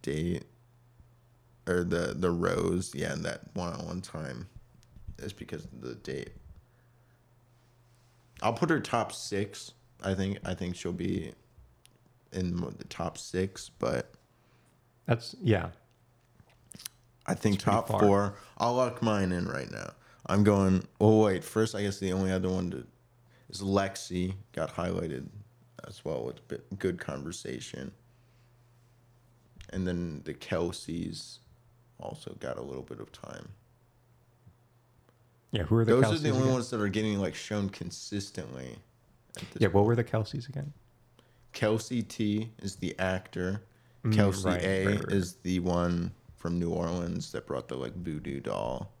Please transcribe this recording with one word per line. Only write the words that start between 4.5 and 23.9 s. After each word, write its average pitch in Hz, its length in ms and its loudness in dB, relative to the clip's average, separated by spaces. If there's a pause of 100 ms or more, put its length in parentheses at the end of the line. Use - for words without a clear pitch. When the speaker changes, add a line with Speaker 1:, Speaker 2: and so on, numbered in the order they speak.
Speaker 1:
is - 160 -10
because - 320 -12
of - 160 -16
the 64 140 -8
date. - 380 -10 (2000)
I'll 113 120 2
put 160 160 0
her 156 100 4
top 113 340 0
six. - 580 -6 (320)
I 98 100 2
think, 95 320 0
I 92 80 -4
think 90 220 -4
she'll - 160 -6
be 87 400 -4 (1000)
in 90 240 -2
mo-, 87 220 -4
the - 60 -16
top - 340 -6
six, - 520 -4 (100)
but - 320 -2 (960)
Speaker 2:
That's, - 340 0
yeah. 101 280 4 (1600)
Speaker 1:
I - 80 0
think 101 220 2
Speaker 2:
It's 98 80 -4
pretty 104 140 4
Speaker 1:
top 117 100 0
Speaker 2:
far. 107 120 0
Speaker 1:
four. 101 360 8 (240)
I'll 120 160 4
lock 123 260 2
mine 101 300 4
in 90 160 0
right 67 240 -4
now. - 220 -8 (340)
I'm 101 160 6
going, 98 420 8 (140)
oh, 107 260 10
wait. 92 180 2
First, 110 320 0
I 104 80 -2
guess 98 160 -2
the 95 120 0
only 95 200 2
other 92 180 0
one 90 220 0
to, 65 140 -8 (640)
is 92 120 -10
Lexi. 98 720 0 (200)